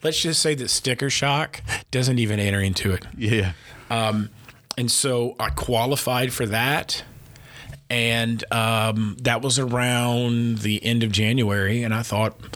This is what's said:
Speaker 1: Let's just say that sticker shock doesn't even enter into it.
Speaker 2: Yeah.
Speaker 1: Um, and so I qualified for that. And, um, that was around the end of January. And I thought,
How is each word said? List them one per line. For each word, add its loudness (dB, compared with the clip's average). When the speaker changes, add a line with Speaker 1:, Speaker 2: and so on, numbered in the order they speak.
Speaker 1:
Let's 0
just 0
say 2
that -6
sticker 0
shock 0
doesn't 2
even 2
enter 2
into 0
it. -4
Speaker 2:
Yeah. 2
Speaker 1:
Um, 0
and -2
so 0
I 0
qualified 0
for -2
that. 0
And, 0
um, 2
that 2
was 0
around 2
the 0
end 2
of 0
January. 2
And 0
I -2
thought, -2